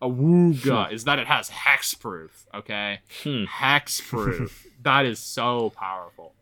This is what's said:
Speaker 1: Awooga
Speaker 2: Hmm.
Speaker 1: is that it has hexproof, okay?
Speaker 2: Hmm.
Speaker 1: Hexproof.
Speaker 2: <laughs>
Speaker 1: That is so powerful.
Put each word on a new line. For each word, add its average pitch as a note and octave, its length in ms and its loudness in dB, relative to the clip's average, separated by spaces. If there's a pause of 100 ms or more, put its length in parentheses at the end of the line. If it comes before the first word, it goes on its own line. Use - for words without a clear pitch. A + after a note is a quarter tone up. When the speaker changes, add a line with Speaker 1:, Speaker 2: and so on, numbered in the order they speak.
Speaker 1:
Awooga C3 840 4
Speaker 2:
Hmm. G#2+ 60 -8
Speaker 1:
is A2 100 -8
that C#3+ 140 2
it B2 80 -4
has D3 240 0
hexproof, - 800 -2 (240)
okay? G#2 460 -6 (220)
Speaker 2:
Hmm. C3 220 -2
Speaker 1:
Hexproof. A2 1120 -2
Speaker 2:
<laughs> - 60 -20 (160)
Speaker 1:
That C3+ 260 4
is A2+ 120 -4
so A#2+ 520 -2
powerful. F2 720 -12